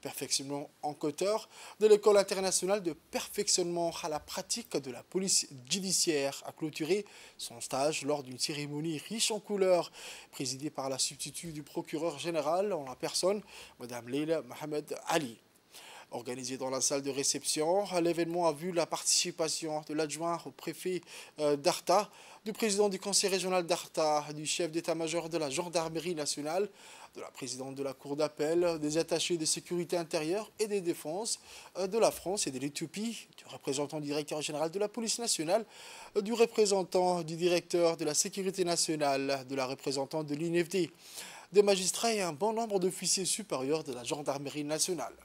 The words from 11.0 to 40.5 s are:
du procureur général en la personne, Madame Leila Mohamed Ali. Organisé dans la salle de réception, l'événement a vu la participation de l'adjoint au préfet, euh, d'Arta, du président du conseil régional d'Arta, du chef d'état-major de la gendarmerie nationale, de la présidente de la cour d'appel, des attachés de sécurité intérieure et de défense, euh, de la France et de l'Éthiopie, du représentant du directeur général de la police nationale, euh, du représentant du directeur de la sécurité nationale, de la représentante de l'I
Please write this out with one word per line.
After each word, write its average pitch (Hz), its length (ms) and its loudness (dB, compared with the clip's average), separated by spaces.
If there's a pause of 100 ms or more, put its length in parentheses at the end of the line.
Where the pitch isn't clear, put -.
du 147 100 -10
procureur 160 560 -4
général 170 540 0
en 151 100 -4
la 127 140 -10
personne, 185 440 0 (380)
Madame 120 300 -10
Leila 156 320 0
Mohamed 147 560 -6 (100)
Ali. 143 300 0 (760)
Organisé 123 460 -6
dans 131 120 -4
la 131 100 -2
salle 139 220 2
de 139 100 -4
réception, 151 760 0 (160)
l'événement 170 460 2
a 156 60 4
vu 165 180 -6
la 170 140 2
participation 160 1040 0
de 151 40 -6
l'adjoint 160 520 -2
au 139 60 -10
préfet, 175 500 -6 (380)
euh, 147 180 4
d'Arta, 175 520 4 (360)
du 214 80 -6
président 208 340 4
du 190 100 0
conseil 196 320 2
régional 185 360 2
d'Arta, 156 680 2
du 151 140 -8
chef 165 260 0
d'état-major 165 560 -2
de 165 100 -2
la 151 120 0
gendarmerie 165 680 -2
nationale, 151 540 -2 (440)
de - 60 -14
la - 100 -10
présidente 131 460 -10
de 135 80 -6
la 135 80 -4
cour 143 240 -8
d'appel, 160 640 2
des 151 180 0
attachés 165 380 2
de 156 80 -2
sécurité 175 540 -2
intérieure 170 520 -2 (100)
et 214 80 0
de 202 120 0
défense, 170 640 -4 (340)
euh, 185 120 -2
de 196 100 0
la 202 140 8
France - 360 -2
et 147 40 -4
de 131 80 -4
l'Éthiopie, 165 680 -6 (100)
du - 80 -20
représentant 143 540 -4
du 147 80 -6
directeur 151 340 -2
général 151 300 -2
de 185 80 -4
la 208 80 2
police 226 320 -2
nationale, 214 460 2 (500)
euh, 208 60 2
du 202 100 -2
représentant 196 880 4
du 160 140 -6
directeur 170 600 4
de 160 80 -2
la 151 80 0
sécurité 190 500 0
nationale, 139 840 2
de 139 60 -4
la 131 100 0
représentante 143 640 -4
de 143 80 -2
l'I 165 200 0